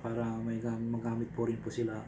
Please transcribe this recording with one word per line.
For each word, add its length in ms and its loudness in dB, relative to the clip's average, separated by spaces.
para 400 2
may 160 0
gam-, 320 0
magamit 400 0
po 160 2
rin 100 2
po 140 -4
sila. 240 0